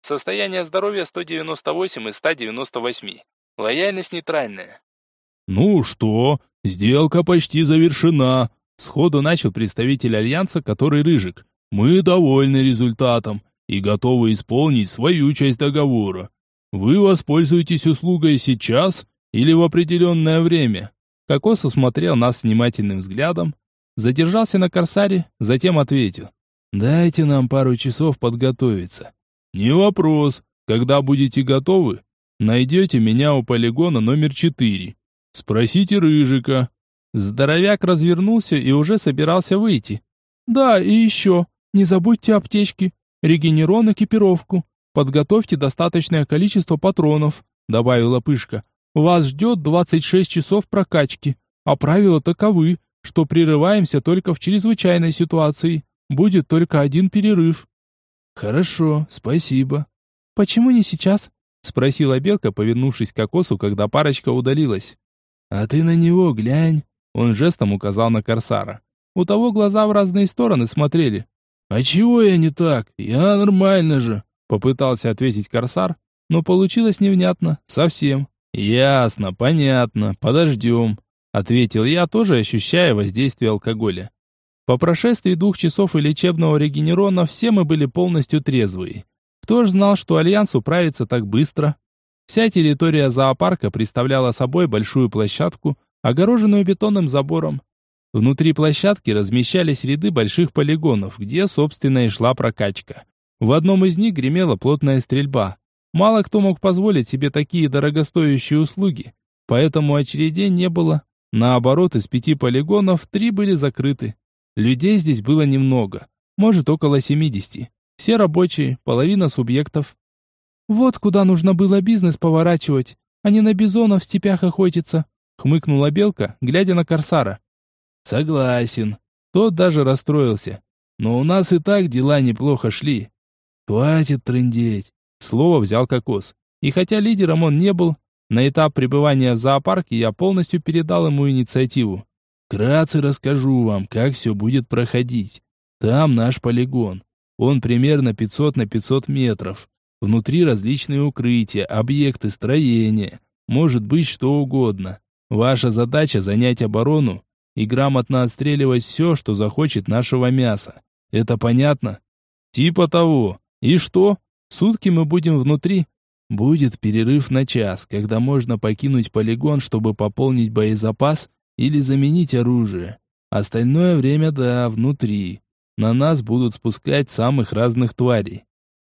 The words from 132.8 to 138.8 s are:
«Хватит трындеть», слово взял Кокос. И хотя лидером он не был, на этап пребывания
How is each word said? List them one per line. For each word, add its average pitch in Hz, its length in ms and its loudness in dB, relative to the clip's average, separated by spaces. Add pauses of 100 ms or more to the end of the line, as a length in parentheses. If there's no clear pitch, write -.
«Хватит 139 560 0
трындеть», 117 680 -2 (320)
слово 151 360 2
взял 110 280 0
Кокос. 117 480 -6 (260)
И 143 100 -2
хотя 185 280 0
лидером 190 440 2
он 147 140 2
не 190 160 2
был, 170 240 0 (320)
на 120 180 2
этап 151 260 0
пребывания 135 600 2